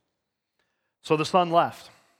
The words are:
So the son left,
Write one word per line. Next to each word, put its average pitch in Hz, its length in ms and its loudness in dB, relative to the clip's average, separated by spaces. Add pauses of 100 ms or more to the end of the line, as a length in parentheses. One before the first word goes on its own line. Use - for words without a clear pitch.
(1000)
So - 160 -2
the 156 80 -2
son 175 260 0
left, 160 400 -2 (300)